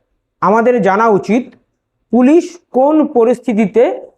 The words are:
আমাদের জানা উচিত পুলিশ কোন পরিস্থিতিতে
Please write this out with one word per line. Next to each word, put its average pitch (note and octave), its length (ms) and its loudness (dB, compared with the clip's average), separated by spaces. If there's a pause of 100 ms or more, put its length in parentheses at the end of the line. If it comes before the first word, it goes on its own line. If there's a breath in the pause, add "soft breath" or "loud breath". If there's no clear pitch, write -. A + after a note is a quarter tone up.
(400)
আমাদের A3 420 0
জানা F#3+ 260 0
উচিত G#3 340 0 (680)
পুলিশ C4 340 2 (260)
কোন C4+ 240 0 (120)
পরিস্থিতিতে A3+ 760 -2 (360)